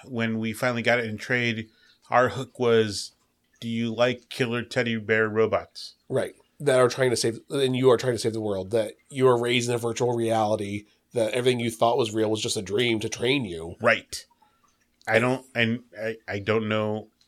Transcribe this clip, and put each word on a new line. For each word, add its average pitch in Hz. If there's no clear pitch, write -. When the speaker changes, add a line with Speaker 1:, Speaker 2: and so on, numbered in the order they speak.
Speaker 1:
when 113
we 110
finally 120
got 117
it 117
in 107
trade, 120
our 123
hook 127
was, 113
"Do 117
you 117
like 123
killer 120
teddy 117
bear 110
robots?" 104
Speaker 2:
Right. 113
That 135
are 127
trying 131
to 113
save, 113
and 131
you 131
are 117
trying 127
to 107
save 113
the 110
world, 98
that 110
you 131
are 123
raised 120
in 123
a -
virtual 117
reality, 107
that 113
everything 123
you 117
thought 117
was 113
real 107
was 107
just 113
a 107
dream 110
to 110
train 127
you. 85
Speaker 1:
Right. 110
I 113
don't, 127
and 117
I, 113
I 101
don't 107
know 107